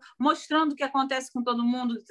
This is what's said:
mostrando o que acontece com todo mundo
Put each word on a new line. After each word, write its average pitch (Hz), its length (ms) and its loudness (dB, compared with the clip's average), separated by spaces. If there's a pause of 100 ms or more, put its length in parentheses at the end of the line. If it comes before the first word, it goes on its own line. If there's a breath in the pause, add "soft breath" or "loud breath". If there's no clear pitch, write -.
(200 loud breath)
mostrando 302 540 2
o - 20 -10
que 285 80 -4
acontece 269 480 -2
com 247 100 -2
todo 240 220 0
mundo 240 340 0 (140)